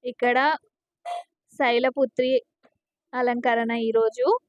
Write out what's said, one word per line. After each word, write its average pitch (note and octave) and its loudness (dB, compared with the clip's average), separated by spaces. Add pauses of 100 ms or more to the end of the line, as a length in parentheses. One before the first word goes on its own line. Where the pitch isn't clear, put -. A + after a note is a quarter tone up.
ఇక్కడ B3 0 (1200)
శైలపుత్రి B3+ 0 (840)
అలంకరణ A#3+ 0 (160)
ఈరోజు. A3+ 0 (220)